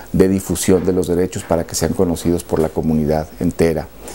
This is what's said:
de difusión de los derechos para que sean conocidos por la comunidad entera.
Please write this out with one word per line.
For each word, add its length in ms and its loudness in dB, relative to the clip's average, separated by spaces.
de 140 6
difusión 580 2
de 80 2
los 140 0
derechos 360 -2
para 200 0
que 100 -14
sean 180 0
conocidos 500 0
por 160 -4
la 120 2
comunidad 580 0
entera. 480 0